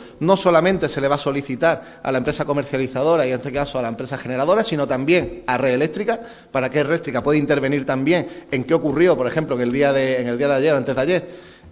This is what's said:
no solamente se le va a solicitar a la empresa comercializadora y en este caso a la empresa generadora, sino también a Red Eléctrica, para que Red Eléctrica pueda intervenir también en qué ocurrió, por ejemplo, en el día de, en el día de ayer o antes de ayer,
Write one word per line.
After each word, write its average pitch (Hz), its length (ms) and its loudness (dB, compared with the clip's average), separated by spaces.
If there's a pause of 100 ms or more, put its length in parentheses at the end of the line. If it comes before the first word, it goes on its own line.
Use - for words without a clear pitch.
(200)
no 180 160 4
solamente 170 520 2
se 139 120 -4
le 139 80 2
va 143 80 4
a - 20 -8
solicitar 139 840 -2
a - 100 -4
la 131 60 0
empresa 147 280 -2
comercializadora 139 800 0
y 127 40 -2
en 127 60 0
este 123 160 -8
caso 139 260 -4
a 127 40 -2
la 117 60 -4
empresa 123 280 -6
generadora, 131 460 0
sino 147 240 0
también 139 600 0
a 123 120 0
Red 127 160 2
Eléctrica, 202 460 -2 (300)
para 131 200 -2
que 147 120 2
Red 139 80 -2
Eléctrica 143 320 -2
pueda 151 160 2
intervenir 143 460 0
también 139 680 -2
en 127 140 -2
qué - 80 -2
ocurrió, 160 440 2
por 123 100 -2
ejemplo, 139 300 -2
en 123 60 -2
el 120 100 0
día 139 200 2
de, 131 300 0
en 120 60 -4
el 120 100 -2
día 143 100 2
de 143 60 2
ayer 143 200 2
o 139 40 2
antes 127 160 -2
de 131 80 2
ayer, 170 460 -2 (240)